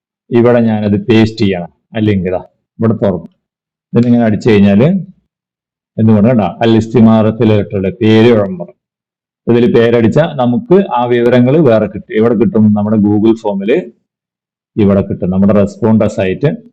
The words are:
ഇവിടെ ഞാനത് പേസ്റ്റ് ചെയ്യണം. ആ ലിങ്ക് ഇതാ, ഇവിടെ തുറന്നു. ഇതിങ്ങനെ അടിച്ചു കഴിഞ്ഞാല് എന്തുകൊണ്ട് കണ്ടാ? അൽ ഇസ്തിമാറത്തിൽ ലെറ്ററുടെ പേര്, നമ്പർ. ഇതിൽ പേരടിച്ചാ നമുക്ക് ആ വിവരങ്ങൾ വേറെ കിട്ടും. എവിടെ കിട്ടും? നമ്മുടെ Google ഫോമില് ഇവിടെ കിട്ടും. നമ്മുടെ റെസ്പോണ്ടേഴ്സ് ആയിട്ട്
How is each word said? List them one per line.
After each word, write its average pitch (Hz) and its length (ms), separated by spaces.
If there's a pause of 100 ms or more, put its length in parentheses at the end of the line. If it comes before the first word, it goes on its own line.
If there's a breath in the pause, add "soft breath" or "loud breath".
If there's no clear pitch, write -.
(300)
ഇവിടെ 120 300
ഞാനത് 107 460
പേസ്റ്റ് 110 320
ചെയ്യണം. 90 320 (260)
ആ 113 40
ലിങ്ക് 101 300
ഇതാ, 90 140 (360)
ഇവിടെ 113 140
തുറന്നു. 90 340 (720)
ഇതിങ്ങനെ 120 240
അടിച്ചു 110 260
കഴിഞ്ഞാല് 101 360 (1120)
എന്തുകൊണ്ട് 110 320
കണ്ടാ? 104 320
അൽ 113 160
ഇസ്തിമാറത്തിൽ 110 680
ലെറ്ററുടെ 101 420 (120)
പേര്, 110 380
നമ്പർ. 92 340 (720)
ഇതിൽ 120 280
പേരടിച്ചാ 117 600
നമുക്ക് 123 480 (120)
ആ 123 100
വിവരങ്ങൾ 123 520
വേറെ 110 280
കിട്ടും. - 320
എവിടെ 117 160
കിട്ടും? 107 400
നമ്മുടെ 104 240
Google 107 400
ഫോമില് 107 540 (920)
ഇവിടെ 98 200
കിട്ടും. 104 280
നമ്മുടെ 196 240
റെസ്പോണ്ടേഴ്സ് 110 640
ആയിട്ട് 95 280 (260)